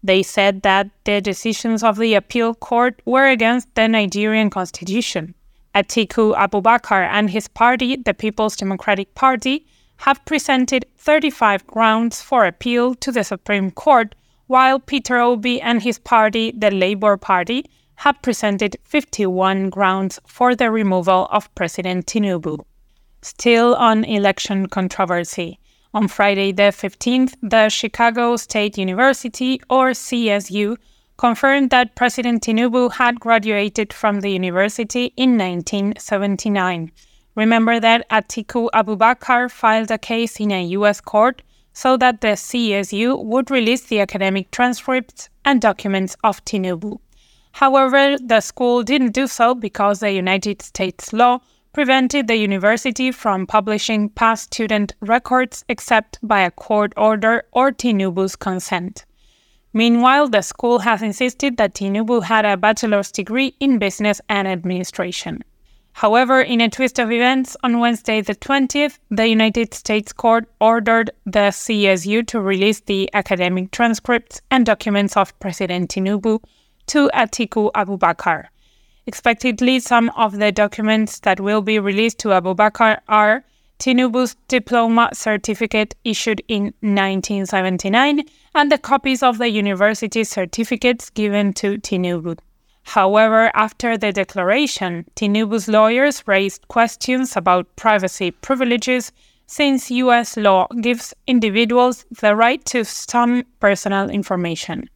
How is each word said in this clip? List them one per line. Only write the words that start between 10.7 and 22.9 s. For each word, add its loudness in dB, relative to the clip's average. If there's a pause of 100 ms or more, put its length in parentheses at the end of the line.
thirty-five 2
grounds 0
for 2
appeal -2
to -8
the -2
Supreme -4
Court, 2 (320)
while 4
Peter -2
Obi 0
and 0
his -2
party, 2
the 2
Labour 2
Party, -2 (360)
have 0
presented -2
fifty-one -2
grounds -2
for 0
the 0
removal 2
of -2
President -4
Tinubu. -4 (600)